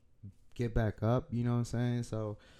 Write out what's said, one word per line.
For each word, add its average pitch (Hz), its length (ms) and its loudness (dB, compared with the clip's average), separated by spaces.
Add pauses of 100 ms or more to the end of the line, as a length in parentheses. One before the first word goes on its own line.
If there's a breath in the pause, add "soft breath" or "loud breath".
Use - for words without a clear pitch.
(560)
get 117 180 -4
back 110 280 2
up, 120 300 2
you 120 140 0
know 120 60 2
what 120 80 2
I'm 117 60 0
saying? 120 380 -2
So, 107 340 -6 (220 loud breath)